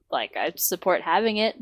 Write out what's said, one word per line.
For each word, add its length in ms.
like, 260
I 200
support 460
having 340
it 260